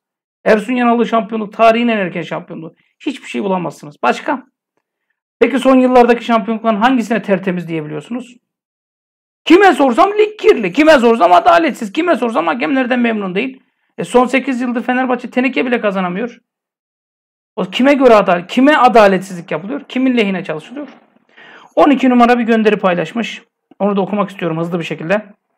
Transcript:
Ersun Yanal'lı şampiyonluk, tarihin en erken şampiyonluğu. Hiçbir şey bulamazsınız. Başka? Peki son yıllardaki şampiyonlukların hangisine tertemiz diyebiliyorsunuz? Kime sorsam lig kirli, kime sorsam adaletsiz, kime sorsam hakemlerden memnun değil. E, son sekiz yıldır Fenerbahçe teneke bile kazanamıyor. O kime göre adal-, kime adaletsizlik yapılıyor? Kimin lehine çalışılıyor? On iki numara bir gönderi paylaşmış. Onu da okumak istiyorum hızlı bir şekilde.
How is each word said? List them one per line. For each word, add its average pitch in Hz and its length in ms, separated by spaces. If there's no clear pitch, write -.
Ersun 208 280
Yanal'lı 240 320
şampiyonluk, 220 480
tarihin 226 340
en 226 100
erken 180 240
şampiyonluğu. 165 540
Hiçbir - 220
şey 240 160
bulamazsınız. 165 600
Başka? 262 400
Peki 254 200
son 262 160
yıllardaki 247 500
şampiyonlukların 226 500
hangisine 226 460
tertemiz 180 460
diyebiliyorsunuz? 160 680
Kime 370 280
sorsam 277 380
lig 415 280
kirli, 240 320
kime 302 280
sorsam 240 340
adaletsiz, 339 580
kime 330 240
sorsam 247 320
hakemlerden 262 520
memnun 214 360
değil. 262 280
E, 160 60
son 247 220
sekiz 262 360
yıldır 247 220
Fenerbahçe 254 460
teneke 262 360
bile 240 160
kazanamıyor. 196 560
O 190 80
kime 247 300
göre 262 200
adal-, 180 340
kime 269 280
adaletsizlik 196 760
yapılıyor? 175 380
Kimin 254 280
lehine 196 260
çalışılıyor? 233 440
On 311 140
iki 262 200
numara 247 300
bir 240 40
gönderi 220 340
paylaşmış. 185 640
Onu 196 160
da 202 60
okumak 196 280
istiyorum 165 280
hızlı 170 220
bir 160 40
şekilde. 160 420